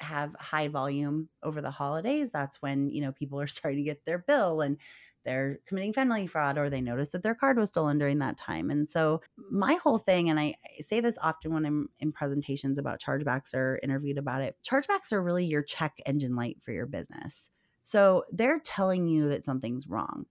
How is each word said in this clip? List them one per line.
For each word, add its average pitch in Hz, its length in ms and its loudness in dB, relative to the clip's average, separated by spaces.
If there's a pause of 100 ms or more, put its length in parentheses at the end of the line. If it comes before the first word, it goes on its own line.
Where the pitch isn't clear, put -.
have 147 380 -6
high 156 300 -2
volume 143 600 -2 (140)
over 151 180 -4
the 139 100 -6
holidays. 175 600 -2
That's 139 300 -6
when, 139 300 0
you 147 100 -4
know, 135 120 -2
people 139 280 -6
are 143 60 -2
<laughs> - 20 -8
starting 143 300 -2
to 143 40 -2
get 147 220 -6
their 170 140 -2
bill 180 420 2
and 147 160 0 (460)
they're 135 420 -2
committing 196 280 -4
family 226 340 2
fraud 147 300 0
or 143 120 0
they 135 120 -2
notice 123 280 -2
that 180 140 -6
their 226 120 2
card 269 220 4
was 214 120 2
stolen 151 280 2
during 143 220 4
that 135 180 -2
time. 82 320 -4
And 147 180 2
so 160 340 2 (300)
my 208 240 2
whole 285 220 2
thing, 180 320 4
and 156 100 4
I, 151 160 0 (100)
I - 160 -16
say 214 180 0
this 233 220 0
often 160 320 -2
when 156 120 0
I'm 147 240 0 (100)
in 151 120 0
presentations 139 640 -2
about 139 240 -4
chargebacks 135 520 -2
or 131 300 0
interviewed 143 340 -2
about 139 240 -2
it, - 220 -4
chargebacks 294 480 0
are 202 120 2
really 175 220 0
your 151 180 0
check - 420 -4
engine 135 300 0
light 120 260 -4
for - 100 -10
your 101 140 -4
business. - 640 -10 (360)
So 196 460 6
they're 247 280 4
telling 185 480 0
you 156 220 4
that 143 140 0
something's 131 440 -4
wrong. - 440 -4